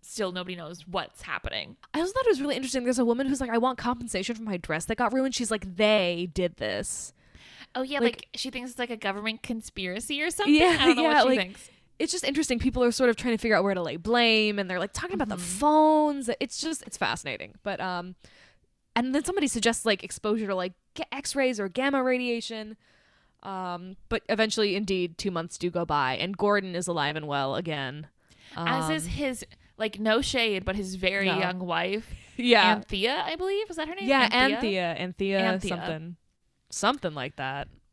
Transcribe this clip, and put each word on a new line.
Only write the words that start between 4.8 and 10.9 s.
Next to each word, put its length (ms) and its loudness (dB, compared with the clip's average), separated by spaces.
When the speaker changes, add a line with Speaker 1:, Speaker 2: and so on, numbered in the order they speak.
Speaker 2:
that 120 -2
got 160 2
ruined." 220 2
She's 160 -2
like, 260 -4
"They 560 2
did 260 -2
this." 540 -6
Speaker 1:
Oh, 80 -4
yeah, 160 -4
Speaker 2:
Like 60 2
Speaker 1:
like, 200 -18
she 140 -6
thinks 200 -10
it's, 80 -16
like, 120 -2
a 60 -6
government 460 -4
conspiracy 800 -6
or 80 0
something? 240 4
Speaker 2:
Yeah, 260 8
Speaker 1:
I 60 4
don't 100 8